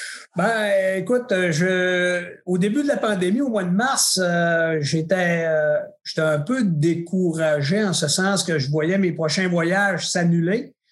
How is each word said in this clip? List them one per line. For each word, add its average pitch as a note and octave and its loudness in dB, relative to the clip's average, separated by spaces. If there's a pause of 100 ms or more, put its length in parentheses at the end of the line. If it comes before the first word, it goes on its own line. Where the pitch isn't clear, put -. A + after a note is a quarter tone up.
(360)
Ben, G3 0
écoute, A#3+ 0
euh, F3+ 2
je, F3+ 0 (220)
au F3+ 0
début G#3 2
de C#4+ 0
la - 0
pandémie, G3+ 0
au C4+ -2
mois G3+ -2
de F3 -2
mars, A3+ 0
euh, E3+ 0
j'étais, E3 0
euh, D3+ 2 (260)
j'étais - -4
un D#3 2
peu A#3+ -2
découragé E3 0
en F3+ 0
ce D3 -2
sens F#3 0
que E3 -2
je C3+ -2
voyais D#3+ 0
mes F#3 2
prochains D#3+ -2
voyages F3 0
s'annuler. F3 0 (180)